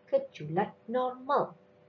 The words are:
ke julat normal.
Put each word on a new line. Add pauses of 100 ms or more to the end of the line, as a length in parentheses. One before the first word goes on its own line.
ke
julat (160)
normal. (360)